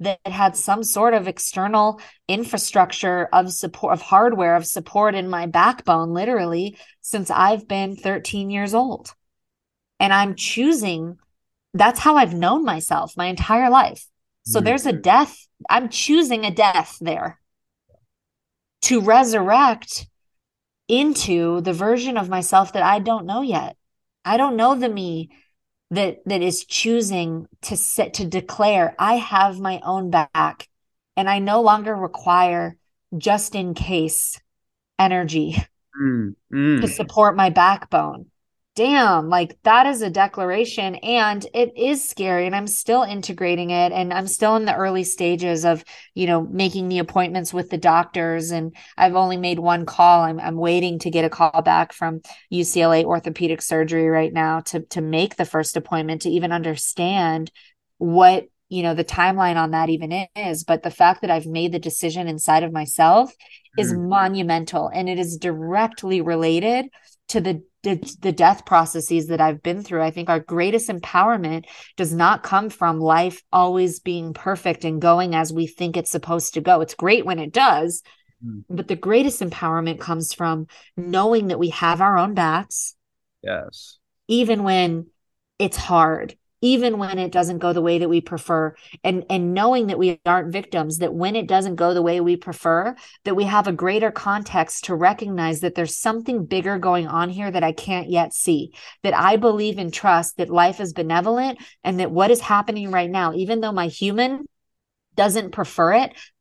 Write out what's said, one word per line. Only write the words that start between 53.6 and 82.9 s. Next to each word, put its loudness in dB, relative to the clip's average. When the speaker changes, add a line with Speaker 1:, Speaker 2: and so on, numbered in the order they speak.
Speaker 1:
Surgery 0
right 2
now 0
to, -8
to -8
make -2
the -2
first -4
appointment, -6
to -4
even 0
understand -4
what, 6
you -4
know, 0
the -2
timeline 0
on 0
that 0
even -6
is. -8
But 0
the -8
fact 4
that -2
I've 0
made -4
the -4
decision -6
inside 2
of -4
myself 2
is 0
Speaker 2:
Mm. -4
Speaker 1:
monumental, 0
and -6
it -4
is -6
directly -2
related 0
to 0
the, -4
the, -4
the -2
death 4
processes 2
that 0
I've 0
been -4
through. -4
I 0
think -10
our 0
greatest -2
empowerment 0
does -2
not 4
come 0
from -2
life 2
always 2
being -6
perfect -4
and -4
going 4
as 0
we -2
think -6
it's -4
supposed -4
to -4
go. 4
It's -8
great 0
when -4
it -10
does, 2
Speaker 2:
Mm. -12
Speaker 1:
but -8
the -4
greatest 0
empowerment -4
comes -6
from -4
knowing 0
that -4
we 0
have 0
our 4
own 0
backs. -2